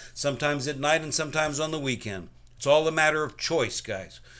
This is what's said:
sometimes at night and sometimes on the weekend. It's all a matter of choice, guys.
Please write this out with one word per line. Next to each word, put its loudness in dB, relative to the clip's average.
sometimes -2
at -6
night 2
and -6
sometimes -2
on -2
the -4
weekend. -6
It's -2
all 6
a 4
matter 4
of -8
choice, 0
guys. -8